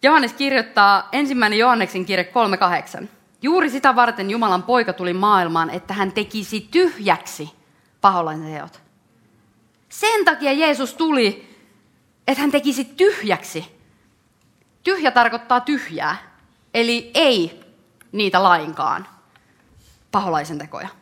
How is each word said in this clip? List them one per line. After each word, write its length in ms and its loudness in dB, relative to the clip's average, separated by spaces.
Johannes 300 4
kirjoittaa 800 2
ensimmäinen 460 0
Johanneksen 460 2
kirje 200 -2
kolme 320 0
kahdeksan. 520 -4
"Juuri 280 0
sitä 260 2
varten 340 0
Jumalan 320 0
poika 300 0
tuli 200 -4
maailmaan, 580 0
että 240 -10
hän 180 -2
tekisi 580 -8
tyhjäksi 800 -2
paholaisen 520 2
teot." 280 -14
Sen 360 0
takia 280 2
Jeesus 420 0
tuli, 640 -2
että 120 0
hän 100 0
tekisi 340 -2
tyhjäksi. 920 -2
Tyhjä 280 0
tarkoittaa 500 2
tyhjää, 560 -4
eli 400 -2
ei 460 2
niitä 300 0
lainkaan, 640 0
paholaisen 480 -2
tekoja. 300 -14